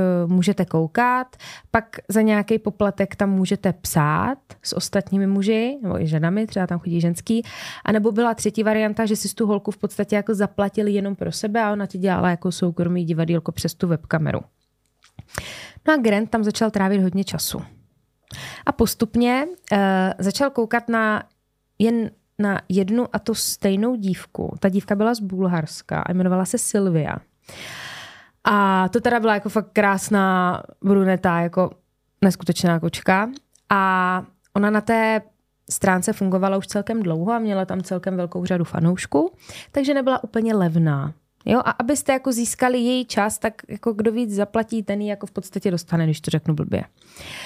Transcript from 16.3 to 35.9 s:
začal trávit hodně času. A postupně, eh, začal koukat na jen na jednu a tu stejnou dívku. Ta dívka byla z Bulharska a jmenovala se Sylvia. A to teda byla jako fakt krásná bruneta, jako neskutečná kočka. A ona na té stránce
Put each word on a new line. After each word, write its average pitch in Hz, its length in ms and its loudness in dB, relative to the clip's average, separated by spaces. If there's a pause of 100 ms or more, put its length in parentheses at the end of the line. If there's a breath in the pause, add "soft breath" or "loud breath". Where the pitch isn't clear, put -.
začal 214 280 0
trávit 196 300 2
hodně 185 220 2
času. - 380 -6 (1040 loud breath)
A - 60 0
postupně, 240 720 2 (260)
eh, 190 480 2
začal 196 300 0
koukat 233 400 -2
na 220 340 0 (560)
jen 226 320 2 (300)
na 202 280 0
jednu 202 440 0
a 214 60 -2
tu 226 160 -4
stejnou 208 600 0
dívku. - 640 -6
Ta 196 100 2
dívka 196 260 -2
byla 220 180 2
z 233 60 -6
Bulharska 180 840 -4
a - 100 -4
jmenovala 185 340 2
se 247 120 -4
Sylvia. 190 600 0 (1300 loud breath)
A 196 460 2
to 233 120 0
teda 240 180 2
byla 220 140 2
jako 208 160 -4
fakt 208 240 -4
krásná 190 880 2 (200)
bruneta, 185 560 4
jako 170 300 0 (520)
neskutečná 175 580 2
kočka. 190 500 0 (400)
A 185 540 2 (300)
ona 202 160 2
na 214 120 2
té 220 400 2 (500)
stránce 190 420 2